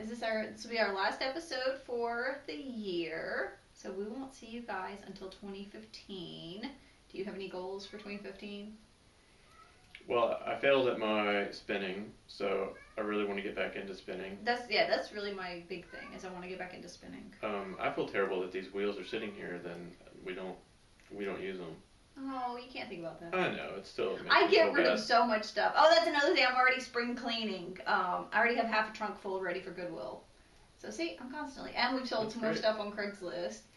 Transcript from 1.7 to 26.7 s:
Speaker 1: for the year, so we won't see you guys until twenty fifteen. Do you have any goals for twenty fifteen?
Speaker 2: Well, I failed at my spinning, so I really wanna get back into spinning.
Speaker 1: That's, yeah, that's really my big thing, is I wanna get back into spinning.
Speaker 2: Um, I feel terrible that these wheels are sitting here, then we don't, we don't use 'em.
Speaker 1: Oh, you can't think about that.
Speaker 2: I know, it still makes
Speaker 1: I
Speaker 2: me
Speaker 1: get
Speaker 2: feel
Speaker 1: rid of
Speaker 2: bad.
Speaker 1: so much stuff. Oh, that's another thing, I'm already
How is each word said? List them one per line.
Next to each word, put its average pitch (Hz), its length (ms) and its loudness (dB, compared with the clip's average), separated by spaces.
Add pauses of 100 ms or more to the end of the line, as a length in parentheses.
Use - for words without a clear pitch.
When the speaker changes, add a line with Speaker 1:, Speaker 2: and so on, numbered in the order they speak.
Speaker 1:
for 240 640 -2
the 302 60 -6
year, 208 1000 -4 (220)
so 208 160 -10
we 190 140 -4
won't 269 280 -8
see - 140 -16
you 233 140 -10
guys 202 440 -6
until 190 240 -12
twenty 196 420 -12
fifteen. 180 960 -12 (440)
Do - 80 -12
you 190 60 -2
have 190 100 -8
any 190 120 -8
goals 190 380 -6
for 208 140 -14
twenty 202 180 -10
fifteen? 202 560 -10 (1300)
Speaker 2:
Well, 120 380 4
I - 100 -2
failed 135 320 6
at 110 120 2
my 104 520 2
spinning, 98 600 -4 (160)
so 98 460 -2 (240)
I 110 40 -4
really 104 240 0
wanna 98 160 -2
get 104 140 -4
back 95 200 -2
into 101 200 -8
spinning. 190 480 -8
Speaker 1:
That's, 240 260 -2
yeah, 180 180 4
that's 233 260 0
really 202 200 -6
my 180 340 -8
big 175 200 -10
thing, 190 280 -14
is - 100 -12
I 185 60 -8
wanna 180 160 -10
get 185 120 -8
back 180 160 -8
into - 140 -14
spinning. - 520 -16
Speaker 2:
Um, 98 380 -4
I 135 120 0
feel 98 160 -2
terrible 95 340 0
that 92 100 -4
these 92 200 -6
wheels 101 280 0
are 92 40 -6
sitting 110 300 -4
here, 90 300 -8
then 87 280 -10 (320)
we 92 120 -6
don't, 92 200 -8 (560)
we 101 140 -6
don't 90 160 -4
use 95 180 -6
'em. 82 160 -8 (440)
Speaker 1:
Oh, 254 360 -4
you 254 160 -10
can't - 160 -10
think 170 140 -8
about 165 180 -8
that. 170 160 -8
Speaker 2:
I 175 200 2
know, - 220 -6
it - 100 -12
still - 300 -2
makes - 120 -8
Speaker 1:
I 349 160 10
Speaker 2:
me 330 60 6
Speaker 1:
get 349 140 10
Speaker 2:
feel - 80 4
Speaker 1:
rid 330 120 6
of 214 120 6
Speaker 2:
bad. 220 80 0
Speaker 1:
so 233 200 8
much 214 180 2
stuff. - 320 2
Oh, 302 140 12
that's 330 180 10
another 302 280 6
thing, 262 120 8
I'm 254 80 4
already 254 260 6